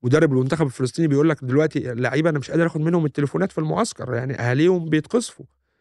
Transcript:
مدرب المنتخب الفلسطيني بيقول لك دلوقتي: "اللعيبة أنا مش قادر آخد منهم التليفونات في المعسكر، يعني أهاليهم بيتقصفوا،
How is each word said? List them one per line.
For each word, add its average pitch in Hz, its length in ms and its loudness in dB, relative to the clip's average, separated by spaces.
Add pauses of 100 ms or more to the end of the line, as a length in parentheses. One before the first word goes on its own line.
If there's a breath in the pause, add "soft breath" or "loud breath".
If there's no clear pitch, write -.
مدرب 147 300 4
المنتخب 135 340 0
الفلسطيني 135 420 -2
بيقول 147 200 4
لك 147 160 -2
دلوقتي: 131 480 0
"اللعيبة 127 380 0
أنا 151 80 0
مش 127 120 -8
قادر 165 160 2
آخد 165 140 -4
منهم 165 260 2
التليفونات 147 460 -2
في - 60 -6
المعسكر، 156 560 -4
يعني 127 260 -4
أهاليهم 156 440 2
بيتقصفوا، 156 600 -2 (360)